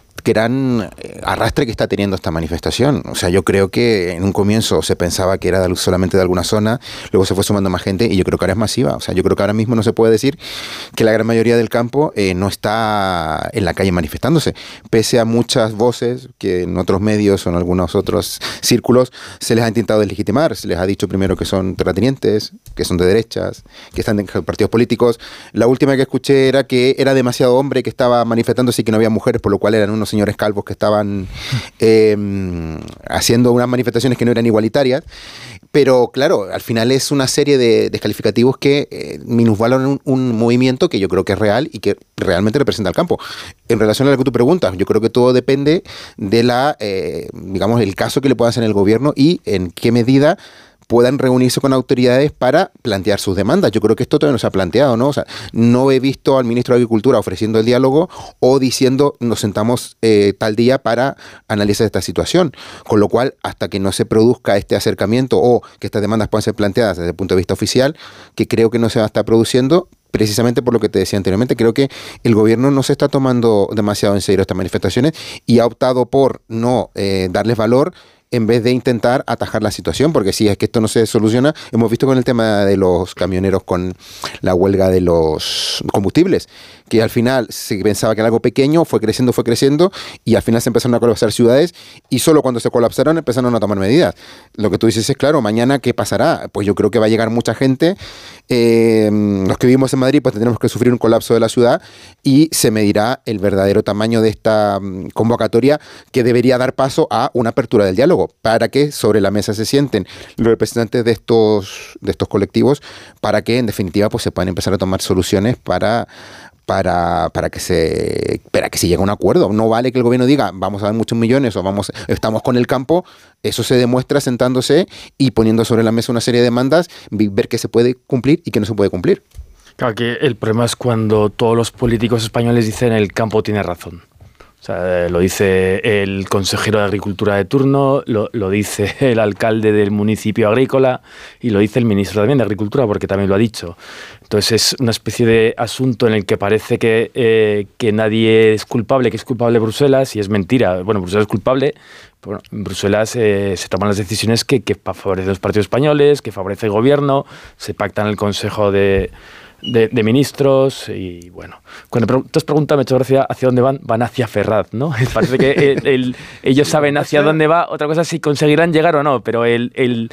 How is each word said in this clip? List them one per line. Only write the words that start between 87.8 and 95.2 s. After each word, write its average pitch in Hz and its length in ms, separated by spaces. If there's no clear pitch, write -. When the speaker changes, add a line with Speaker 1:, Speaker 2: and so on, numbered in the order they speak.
Speaker 1:
pensaba 107 320
que 107 60
era 113 60
algo 113 120
pequeño, 143 460
fue 110 160
creciendo, 113 320
fue 120 100
creciendo, 139 480
y 110 120
al 98 80
final 117 180
se - 80
empezaron 117 260
a 107 60
colapsar 113 320
ciudades, 127 420
y 131 100
solo 151 220
cuando 123 200
se 120 80
colapsaron 127 480
empezaron 123 360
a 113 60
tomar 101 180
medidas. 98 380
Lo 104 180
que 90 60
tú 113 100
dices 107 220
es, - 80
claro, 143 240